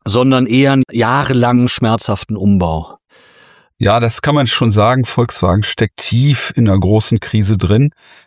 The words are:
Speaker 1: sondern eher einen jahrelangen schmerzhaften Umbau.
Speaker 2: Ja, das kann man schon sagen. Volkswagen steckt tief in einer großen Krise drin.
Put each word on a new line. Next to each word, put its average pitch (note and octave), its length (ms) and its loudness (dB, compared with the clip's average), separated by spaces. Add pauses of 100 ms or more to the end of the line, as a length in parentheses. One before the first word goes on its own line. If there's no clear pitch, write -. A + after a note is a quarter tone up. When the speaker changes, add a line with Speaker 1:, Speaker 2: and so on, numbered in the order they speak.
Speaker 1:
sondern B2+ 380 2
eher C3 260 2
einen C3+ 180 2
jahrelangen B2 800 0
schmerzhaften A2 720 -4
Umbau. F2+ 580 -4 (800)
Speaker 2:
Ja, G#2+ 220 2
das A#2 220 -2
kann D3 140 0
man C#3 120 2
schon A#2 240 0
sagen. A#2 320 2
Volkswagen G2+ 600 -2
steckt - 340 -6
tief C3 580 0
in A2+ 140 2
einer G2 100 2
großen G#2+ 400 0
Krise G#2+ 380 0
drin. A2 320 2 (380)